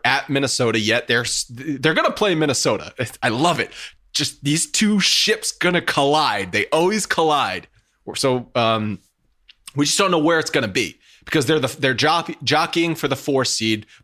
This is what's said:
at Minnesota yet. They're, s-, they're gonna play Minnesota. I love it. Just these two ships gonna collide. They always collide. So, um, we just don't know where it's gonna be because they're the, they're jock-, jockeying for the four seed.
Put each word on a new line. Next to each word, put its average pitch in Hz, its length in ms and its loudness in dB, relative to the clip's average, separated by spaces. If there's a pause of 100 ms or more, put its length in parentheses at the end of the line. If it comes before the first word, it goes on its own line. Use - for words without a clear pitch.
at 131 240 0
Minnesota 127 500 0
yet. 110 280 0
They're, 120 180 2
s-, - 240 -4
they're 135 460 -2
gonna 302 160 2
play 202 240 0
Minnesota. 131 580 0 (280)
I 123 60 0
love 139 320 0
it. 104 120 -6 (420)
Just - 320 -4
these 151 260 0
two 208 300 2
ships - 500 0
gonna 175 300 0
collide. 139 720 0
They 104 140 0
always 185 380 2
collide. 135 640 0 (480)
So, 127 400 0
um, 110 440 0 (760)
we 143 100 0
just 143 120 0
don't 196 140 2
know 170 80 4
where 160 200 4
it's 156 120 -4
gonna 127 180 0
be 90 280 -2 (280)
because 143 220 0
they're 156 120 4
the, 131 200 -2
they're 139 140 2
jock-, 156 380 0 (120)
jockeying 160 520 0
for 151 140 -4
the 135 80 -2
four 135 260 0
seed. 110 420 -2 (180)